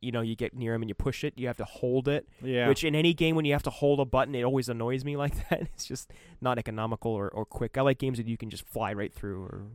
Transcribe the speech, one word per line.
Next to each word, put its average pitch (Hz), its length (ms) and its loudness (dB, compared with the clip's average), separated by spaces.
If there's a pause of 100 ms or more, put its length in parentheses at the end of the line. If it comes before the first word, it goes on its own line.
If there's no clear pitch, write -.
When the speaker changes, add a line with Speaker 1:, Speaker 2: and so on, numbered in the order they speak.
Speaker 1:
you 120 120 -6
know, 120 80 0
you 113 160 -2
get 120 180 -4
near 117 200 -2
'em 113 80 -2
and 110 60 -4
you 101 60 -6
push - 300 -2
it. 151 120 -4
You 123 120 -4
have 120 80 -4
to 104 80 -8
hold 127 420 0
it, 143 220 0 (120)
Speaker 2:
Yeah. 123 280 2
Speaker 1:
which 139 160 4
in 151 100 2
any 165 200 6
game 160 200 4
when 156 120 2
you 143 60 4
have 143 120 2
to 156 60 -2
hold 143 280 4
a 139 60 2
button, 127 320 2
it 120 80 2
always 127 240 2
annoys 123 360 -2
me 143 120 -4
<laughs> - 0 -
like 143 320 -2
that. - 140 0
It's - 240 -8
just - 260 -10 (280)
not 123 160 2
economical 113 540 -2
or, 101 200 -2
or 110 140 -4
quick. - 320 -6
I 135 40 2
like 135 180 4
games 131 200 0
that 113 100 -4
you 113 80 -2
can 110 120 -10
just 90 200 -12
fly 107 240 -2
right 101 200 -4
through 95 300 -8
or 98 220 -10 (100)